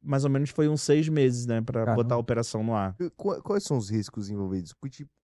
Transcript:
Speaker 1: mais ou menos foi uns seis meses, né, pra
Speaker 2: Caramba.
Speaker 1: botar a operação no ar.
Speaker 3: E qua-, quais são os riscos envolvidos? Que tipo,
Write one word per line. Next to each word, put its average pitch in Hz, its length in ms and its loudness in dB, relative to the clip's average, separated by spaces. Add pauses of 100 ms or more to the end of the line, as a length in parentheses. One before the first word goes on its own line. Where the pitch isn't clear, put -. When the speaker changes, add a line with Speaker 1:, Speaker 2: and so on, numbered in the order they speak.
Speaker 1:
mais 139 220 0
ou 143 60 2
menos 135 200 2
foi 151 200 2
uns 151 120 0
seis 156 280 4
meses, 127 360 4
né, 117 140 2
pra 117 220 -2
Speaker 2:
Caramba. 117 200 2
Speaker 1:
botar 120 140 2
a 120 40 2
operação 117 440 -2
no 113 100 0
ar. 98 240 -2
Speaker 3:
E 175 120 -4
qua-, - 320 -4
quais 202 240 -2
são 147 120 -2
os 101 120 -4
riscos 104 400 -4
envolvidos? 95 420 -4
Que - 180 -14
tipo, 139 220 -18 (120)